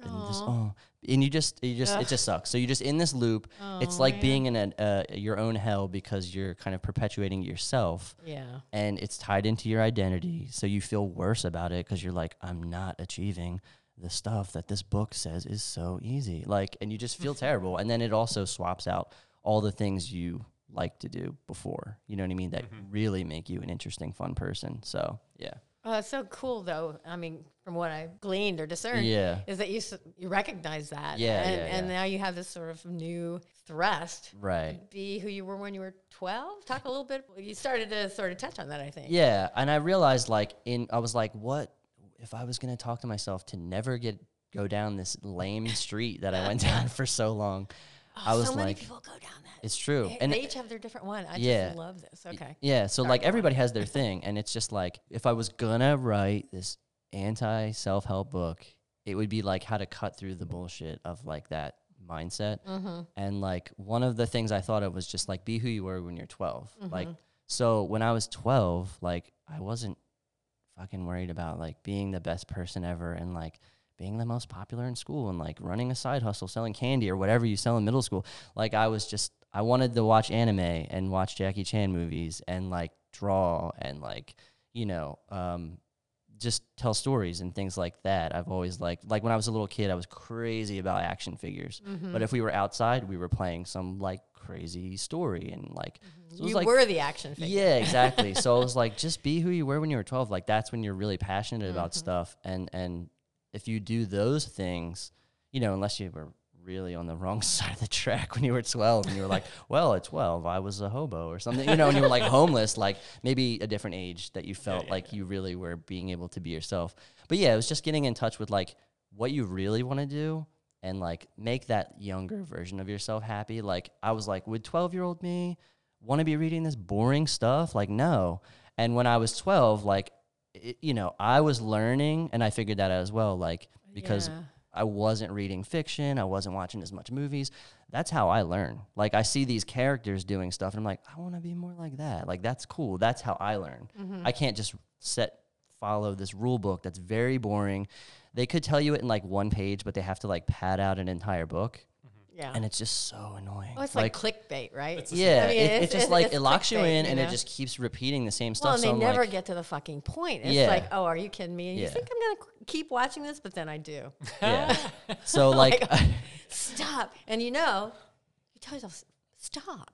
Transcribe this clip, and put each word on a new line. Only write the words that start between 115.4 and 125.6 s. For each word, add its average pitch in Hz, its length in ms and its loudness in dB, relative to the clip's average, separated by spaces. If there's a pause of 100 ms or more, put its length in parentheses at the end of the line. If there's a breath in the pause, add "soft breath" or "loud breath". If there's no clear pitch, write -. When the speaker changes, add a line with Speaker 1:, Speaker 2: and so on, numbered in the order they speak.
Speaker 1:
were 87 220 -6
being 92 320 -8
able 87 200 -6
to - 100 -12
be 85 120 -6
yourself. 85 420 -4 (340 loud breath)
But 185 120 2
yeah, 143 140 8
it - 20 6
was 113 120 2
just 151 160 -2
getting 151 220 0
in 120 80 0
touch - 260 -2
with, 107 120 -6
like, 98 240 0 (400 soft breath)
what 120 160 -2
you 139 140 0
really 95 360 0
wanna 135 240 -2
do 151 400 -4 (380)
and, 92 160 -6
like, 85 280 -6 (100)
make 117 300 -4
that 104 320 0
younger 98 440 -6
version 95 360 -8
of 95 80 -8
yourself 107 360 -4
happy. 110 400 -6
Like, 92 260 -2 (140)
I 110 80 2
was 110 160 -2
like, 95 180 -2
"Would 110 180 -4
twelve-year-old 175 600 -2
me 175 340 -2 (440 soft breath)